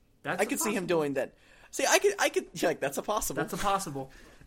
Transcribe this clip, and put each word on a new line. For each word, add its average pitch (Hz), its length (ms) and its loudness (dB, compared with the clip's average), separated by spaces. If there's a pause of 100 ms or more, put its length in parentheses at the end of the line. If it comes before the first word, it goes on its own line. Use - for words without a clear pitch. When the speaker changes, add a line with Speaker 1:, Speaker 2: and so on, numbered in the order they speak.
(240)
Speaker 1:
That's 165 180 -4
Speaker 2:
I 220 40 4
could 240 140 -4
see 220 120 0
him 196 120 -2
Speaker 1:
possible. 170 40 -6 (120)
Speaker 2:
doing 143 140 0
that. 131 200 -2 (380)
See, - 180 -2
I - 100 8
could, 403 200 4
I 277 100 4
could, 330 240 -2
yeah, 185 160 0
like, 156 100 -2
that's 139 180 -2
a 127 40 -4
possible. 135 400 -2
Speaker 1:
That's 156 120 -4
a 196 40 -4
possible. 185 540 -2 (360)